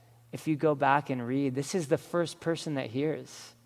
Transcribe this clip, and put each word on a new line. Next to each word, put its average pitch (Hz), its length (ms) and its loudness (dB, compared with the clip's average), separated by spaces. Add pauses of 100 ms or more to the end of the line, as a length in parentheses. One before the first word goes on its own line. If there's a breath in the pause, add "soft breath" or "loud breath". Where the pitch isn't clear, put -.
(320 soft breath)
If - 160 -8
you 156 80 2
go 151 200 4
back 139 340 4
and 127 180 -4
read, 135 280 0
this 139 180 -4
is 175 140 0
the 151 100 2
first - 420 -4
person 160 360 -4
that 123 160 -4
hears. 135 640 -6 (120)